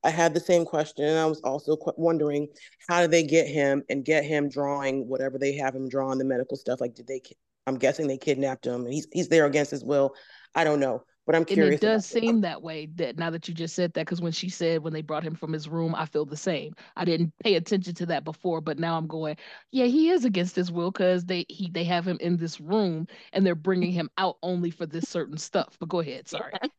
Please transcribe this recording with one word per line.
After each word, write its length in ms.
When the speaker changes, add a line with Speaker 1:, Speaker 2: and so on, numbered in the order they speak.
Speaker 1:
I 80
had 220
the 80
same 240
question, 400
and 140
I 80
was 140
also 360
qu-, 200
wondering, 520
how 120
did 100
they 120
get 240
him 420
and 160
get 200
him 240
drawing 600
whatever 300
they 180
have 180
him 140
draw 220
on 80
the 60
medical 320
stuff? 240
Like, 140
did 120
they 140
ki-, 160
I'm 100
guessing 300
they 120
kidnapped 480
him, 180
and 80
he's, 200
he's 160
there 180
against 240
his 140
will. 300
I 100
don't 160
know, 240
but 80
I'm 140
Speaker 2:
And 140
it 160
Speaker 1:
curious 60
about 60
Speaker 2:
does 200
Speaker 1:
it. 100
Speaker 2:
seem 200
that 200
way, 240
that 220
now 120
that 200
you 40
just 220
said 180
that, 140
'cause 140
when 100
she 180
said, 320
when 120
they 80
brought 240
him 100
from 160
his 160
room, 260
I 120
feel 200
the 120
same. 360
I 100
didn't 280
pay 120
attention 400
to 120
that 160
before, 380
but 180
now 180
I'm 100
going, 280
"Yeah, 160
he 220
is 160
against 300
his 160
will," 220
'cause 320
they, 240
he, 200
they 140
have 240
him 140
in 160
this 240
room, 460
and 120
they're 100
bringing 360
him 260
out 240
only 300
for 140
this 240
certain 280
stuff. 420
But 100
go 100
ahead, 300
sorry. 300